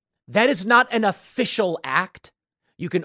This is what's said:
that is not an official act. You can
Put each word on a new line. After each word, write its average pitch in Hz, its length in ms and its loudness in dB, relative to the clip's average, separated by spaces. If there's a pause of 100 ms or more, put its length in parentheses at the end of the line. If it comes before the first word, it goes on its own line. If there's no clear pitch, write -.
(280)
that 208 200 2
is 185 160 -2
not 240 280 4
an 226 120 0
official 190 800 -2
act. 151 480 -4 (480)
You 180 100 -8
can 175 160 -4